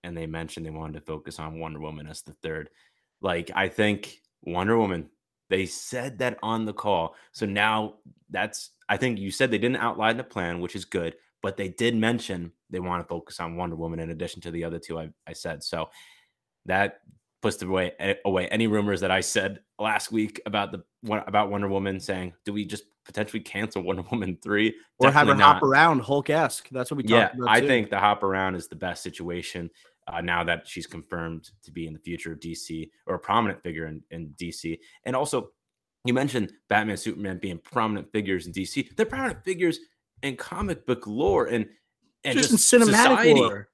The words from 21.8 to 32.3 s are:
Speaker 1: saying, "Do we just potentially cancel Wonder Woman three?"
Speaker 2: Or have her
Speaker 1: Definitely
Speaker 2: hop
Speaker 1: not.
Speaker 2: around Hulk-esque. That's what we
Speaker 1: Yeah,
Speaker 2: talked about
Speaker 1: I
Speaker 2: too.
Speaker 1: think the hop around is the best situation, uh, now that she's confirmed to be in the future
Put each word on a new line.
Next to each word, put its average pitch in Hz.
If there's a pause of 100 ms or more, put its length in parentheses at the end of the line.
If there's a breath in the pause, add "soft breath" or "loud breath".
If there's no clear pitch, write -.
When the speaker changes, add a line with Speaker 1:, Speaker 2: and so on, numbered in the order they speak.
Speaker 1:
saying, 92 (100)
"Do 104
we 104
just 104 (200)
potentially -
cancel 101
Wonder 90
Woman 92
three?" 104 (220 soft breath)
Speaker 2:
Or 135
have 147
her 139
Speaker 1:
Definitely 135
Speaker 2:
hop 147
Speaker 1:
not. 147
Speaker 2:
around 147
Hulk-esque. 143
That's 127
what 147
we 131
Speaker 1:
Yeah, 110
Speaker 2:
talked 92
about 123
Speaker 1:
I 117
Speaker 2:
too. 139
Speaker 1:
think 120
the 98
hop 104
around 95
is 85
the -
best 87
situation, 87 (360)
uh, 85
now 87
that 85
she's -
confirmed 82 (140)
to -
be 80
in 78
the 78
future 82